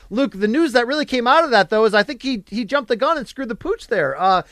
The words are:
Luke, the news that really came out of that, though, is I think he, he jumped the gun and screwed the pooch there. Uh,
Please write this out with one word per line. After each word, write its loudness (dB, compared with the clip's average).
Luke, -2
the -2
news 0
that 2
really -2
came -2
out 4
of -4
that, 4
though, 2
is 2
I 4
think -6
he, -6
he -6
jumped -2
the 0
gun 0
and -10
screwed -10
the -6
pooch -8
there. -2
Uh, 2